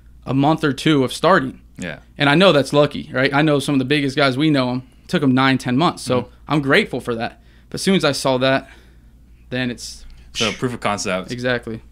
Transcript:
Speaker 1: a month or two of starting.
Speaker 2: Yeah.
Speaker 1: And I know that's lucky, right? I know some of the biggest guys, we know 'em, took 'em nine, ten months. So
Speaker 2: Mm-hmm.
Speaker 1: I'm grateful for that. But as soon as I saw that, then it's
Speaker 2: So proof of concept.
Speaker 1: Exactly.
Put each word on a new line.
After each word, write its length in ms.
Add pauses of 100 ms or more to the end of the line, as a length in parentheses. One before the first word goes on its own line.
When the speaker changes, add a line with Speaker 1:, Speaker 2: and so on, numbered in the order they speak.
(280)
Speaker 1:
a 80
month 280
or 100
two 300
of 80
starting. 480 (200)
Speaker 2:
Yeah. 200 (200)
Speaker 1:
And 100
I 60
know 160
that's 220
lucky, 380
right? 220
I 80
know 160
some 160
of 60
the 60
biggest 300
guys, 220
we 140
know 180
'em, 140 (240)
took 160
'em 100
nine, 240
ten 180
months. 280
So 180
Speaker 2:
Mm-hmm. 80 (200)
Speaker 1:
I'm 120
grateful 380
for 160
that. 260 (300)
But 40
as 60
soon 140
as 100
I 60
saw 260
that, 320 (800)
then 220
it's 340 (280)
Speaker 2:
So 180
proof 240
of 40
concept. 520
Speaker 1:
Exactly. 500 (100)